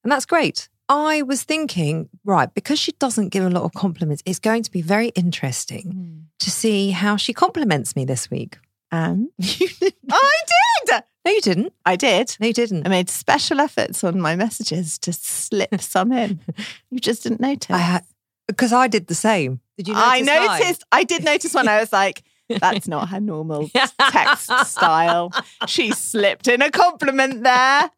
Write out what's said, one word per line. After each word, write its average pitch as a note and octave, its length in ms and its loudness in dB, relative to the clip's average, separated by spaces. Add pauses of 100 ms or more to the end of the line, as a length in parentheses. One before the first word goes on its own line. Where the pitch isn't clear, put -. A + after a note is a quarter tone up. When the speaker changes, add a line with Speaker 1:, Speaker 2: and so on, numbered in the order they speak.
Speaker 1:
And B3 100 0
that's C#4 140 -2
great. - 420 0 (200)
I D4+ 340 2
was C4 220 -4
thinking, E3+ 640 -2 (160)
right, F3+ 280 2
because C#4+ 260 -2
she - 140 -4
doesn't A#3 360 -2
give F#3+ 160 -2
a F3+ 60 2
lot F3+ 120 0
of E3 100 -4
compliments, D#3+ 540 -4
it's F#3 140 -4
going A3+ 240 0
to - 60 -12
be F3 120 -4
very G#3 260 0
interesting F3 760 -4 (100)
Speaker 2:
Mm. E3 300 -14 (160)
Speaker 1:
to F#3+ 100 -2
see G3 400 0
how G3+ 260 0
she A3+ 160 -4
compliments A#3 640 0
me C3+ 80 -2
this C3 260 -4
week. - 280 -8 (340)
Speaker 2:
And? E3+ 420 0
Speaker 1:
<laughs> - 40 -18
You G3 300 -2
didn't. - 260 -2 (180)
Speaker 2:
I C#5 240 4 (500)
did. A3 160 2 (220)
Speaker 1:
No, E4+ 80 2
you G#4+ 100 2
didn't. G#3 300 0 (140)
Speaker 2:
I F#3 100 4
did. A3+ 440 2
Speaker 1:
No, G#3+ 80 0
you A#3 60 0
didn't. G#3 320 -2
Speaker 2:
I - 40 0
made F#3 200 2
special - 500 0
efforts - 440 -2
on F3+ 160 0
my E3 160 0
messages F#3 640 -4
to F3 120 -6
slip - 680 -4
Speaker 1:
<laughs> - 140 -12
Speaker 2:
some G3 180 2
in. G#3 280 -2 (500)
You B3+ 80 -6
just A#3 240 -2
didn't A#3 180 -4
notice. C4+ 300 -2
Speaker 1:
I F#3 80 2
had, F3 260 0 (520)
'cause A#3 160 2
I B3+ 160 4
did G3+ 180 0
the E3+ 80 -6
same. D3+ 460 0 (160)
Did F#3 120 -10
you G#3+ 80 -4
Speaker 2:
I B3+ 260 4
Speaker 1:
notice D4+ 260 4
mine? E4+ 120 0
Speaker 2:
noticed. F4+ 320 0
I C#4 120 4
did E4+ 200 -2
notice D4+ 300 0
one. B3+ 140 2
I G#3+ 100 4
was A3 140 0
like, G3 300 0 (260)
Speaker 1:
<laughs> - 0 -
Speaker 2:
"That's - 400 0
not D#3+ 220 -4
her F#3+ 100 -6
normal D#3 480 -6 (200)
Speaker 1:
<laughs> C4 220 2
Speaker 2:
text - 400 2 (160)
style. E3+ 640 2 (360)
She B3 260 -2
slipped - 560 -2
in A#3+ 140 4
a D4 80 2
compliment C4+ 720 2
there." C4 380 4 (160)